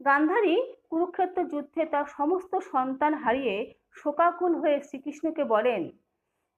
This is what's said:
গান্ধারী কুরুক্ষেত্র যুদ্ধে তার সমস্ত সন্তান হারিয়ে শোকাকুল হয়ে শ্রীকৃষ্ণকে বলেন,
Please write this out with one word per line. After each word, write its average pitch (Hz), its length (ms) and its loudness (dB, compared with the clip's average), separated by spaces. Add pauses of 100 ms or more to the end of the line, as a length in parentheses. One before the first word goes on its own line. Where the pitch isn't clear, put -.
গান্ধারী 320 580 4 (280)
কুরুক্ষেত্র 349 540 -2
যুদ্ধে 294 400 -4
তার 294 200 -2
সমস্ত 359 540 -2
সন্তান 269 560 0
হারিয়ে 247 600 -2 (180)
শোকাকুল 349 640 2
হয়ে 285 260 2
শ্রীকৃষ্ণকে 294 640 -6
বলেন, 226 460 2 (680)